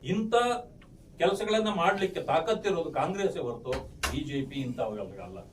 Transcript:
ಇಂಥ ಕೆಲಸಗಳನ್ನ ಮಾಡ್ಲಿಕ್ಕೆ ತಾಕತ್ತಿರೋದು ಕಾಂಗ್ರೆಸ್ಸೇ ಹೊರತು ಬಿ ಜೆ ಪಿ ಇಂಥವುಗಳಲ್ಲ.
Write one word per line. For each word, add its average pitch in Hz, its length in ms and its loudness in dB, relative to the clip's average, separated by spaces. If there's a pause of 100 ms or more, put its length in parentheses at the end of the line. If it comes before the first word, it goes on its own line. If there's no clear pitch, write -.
ಇಂಥ 220 320 0 (800)
ಕೆಲಸಗಳನ್ನ 214 520 2
ಮಾಡ್ಲಿಕ್ಕೆ 190 520 2
ತಾಕತ್ತಿರೋದು 165 720 2
ಕಾಂಗ್ರೆಸ್ಸೇ 180 480 0
ಹೊರತು 120 320 -4 (400)
ಬಿ 143 120 -2
ಜೆ 139 260 -4
ಪಿ 139 100 -6
ಇಂಥವುಗಳಲ್ಲ. 98 800 -6 (160)